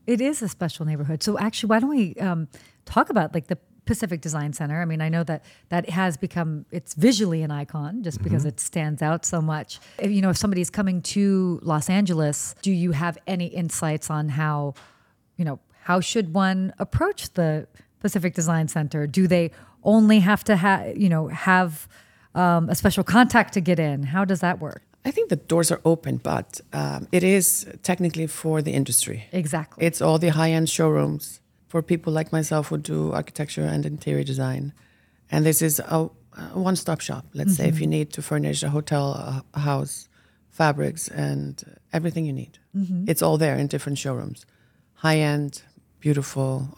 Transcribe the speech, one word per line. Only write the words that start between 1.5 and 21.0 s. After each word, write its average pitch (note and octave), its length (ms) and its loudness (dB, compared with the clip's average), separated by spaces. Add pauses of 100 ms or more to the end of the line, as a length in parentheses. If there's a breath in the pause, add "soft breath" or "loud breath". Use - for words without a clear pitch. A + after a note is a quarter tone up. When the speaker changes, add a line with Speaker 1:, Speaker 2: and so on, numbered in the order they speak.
Speaker 1:
why A3 100 4
don't C4 100 2
we, A#3+ 260 0
um, E3+ 320 -2 (380 loud breath)
talk C#4 240 0
about, F3 240 0
like, D#3+ 140 -4
the F3+ 100 -2 (280)
Pacific F3+ 360 -4
Design D3+ 320 -4
Center? D3+ 280 -4
I F3 40 -2
mean, D#3+ 160 -2
I D#3+ 80 0
know E3 140 0
that D3+ 200 -4 (260 soft breath)
that E3+ 200 -2
has F3 260 0
become, D#3+ 540 -4
it's - 240 -10
visually F#3+ 480 2
an D#3 80 -2
icon D3 540 -6
just D3+ 180 -6
because C3 220 0
Speaker 2:
Mm-hmm. D3+ 60 0
Speaker 1:
it - 100 -10
stands D3+ 420 -4
out D#3+ 240 -2
so E3+ 160 -2
much. D#3 380 -4 (180 loud breath)
If, G3+ 140 -2
you G3+ 100 2
know, F#3+ 80 4
if F3 80 2
somebody's F#3 320 0
coming F#3+ 320 0 (140)
to F#3+ 480 2
Los D3+ 260 0
Angeles, E3+ 720 2
do G3 100 0
you F3 200 2
have E3 340 -2
any F3 220 -2
insights D#3+ 640 -4
on D3+ 180 -2
how, D3 460 -2 (600 soft breath)
you F3 80 -2
know, C#3 140 -4 (260)
how F3+ 140 2
should F3+ 340 -2
one F#3+ 460 0
approach - 540 -2
the D#3 340 0 (320 soft breath)
Pacific F#3 360 -2
Design D#3+ 340 2
Center? D3+ 360 -2
Do F3+ 220 2
they E3+ 240 2 (320 loud breath)
only G#3+ 360 8
have G3 260 4
to G#3+ 100 4
ha-, F#3+ 300 4 (100)
you G3+ 140 4